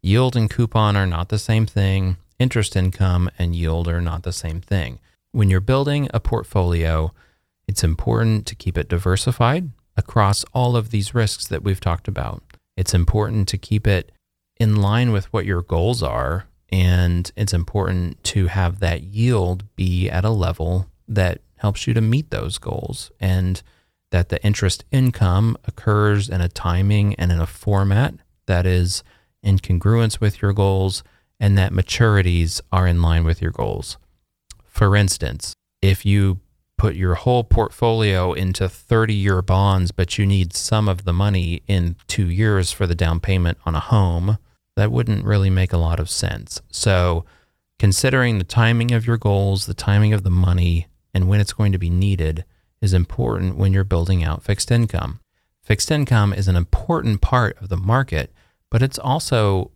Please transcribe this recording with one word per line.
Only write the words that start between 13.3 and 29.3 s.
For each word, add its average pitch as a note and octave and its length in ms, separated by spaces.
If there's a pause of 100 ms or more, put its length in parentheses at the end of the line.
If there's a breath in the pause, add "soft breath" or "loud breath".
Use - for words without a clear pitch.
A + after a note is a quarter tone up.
to G2 100
keep G#2+ 300
it F#2+ 240 (460)
in G#2+ 180
line A2 360
with G2 220
what F#2+ 120
your F2+ 180
goals G2 400
are, C2 420 (240)
and F2+ 680
it's G#2 180
important F2+ 720
to F#2+ 220
have F#2 320
that E2+ 240
yield G2+ 720
be F#2 340
at F2+ 140
a G#2+ 60
level F2+ 580 (200)
that F#2 340 (160)
helps - 300
you A#2+ 60
to A#2 80
meet A#2+ 280
those - 280
goals, - 640
and F#2 420 (500 soft breath)
that F2+ 180
the - 160
interest G2+ 460
income A2+ 760
occurs G#2 640
in F2+ 120
a F2 60
timing G2+ 680
and F2+ 160
in E2+ 80
a E2 80
format G2+ 680 (320)
that F2+ 200
is F2+ 380 (380 soft breath)